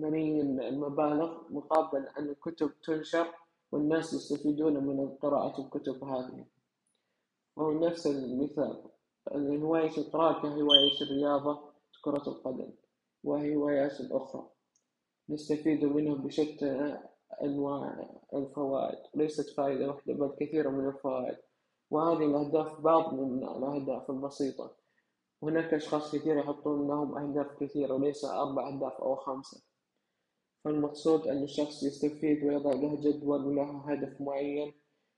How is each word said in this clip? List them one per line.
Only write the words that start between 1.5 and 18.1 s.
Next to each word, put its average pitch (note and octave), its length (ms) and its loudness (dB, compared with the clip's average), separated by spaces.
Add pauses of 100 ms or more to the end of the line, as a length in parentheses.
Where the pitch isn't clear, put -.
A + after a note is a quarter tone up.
أن C#3+ 220 -6
الكتب D3+ 420 -4 (120)
تنشر E3 440 0 (440)
والناس D#3 420 2
يستفيدون D3 600 0
من C#3 360 0
قراءة C#3 520 0
الكتب C3+ 420 -6
هذه. C3 420 -6 (1080)
وهو D#3 160 0
نفس E3 360 0
المثال، C3+ 760 -2 (520)
أن D3 280 0
هواية D#3 340 2
القراءة D3+ 440 2
كهواية D3 600 4
الرياضة، C#3+ 680 0 (340)
كرة C#3+ 260 -2
القدم، - 420 -6 (540)
وهوايات D3 880 0
أخرى - 380 -4 (800)
نستفيد D3+ 560 2
منها D3 300 2
بشتى C#3+ 840 -2 (460)
أنواع C#3+ 680 -4 (240)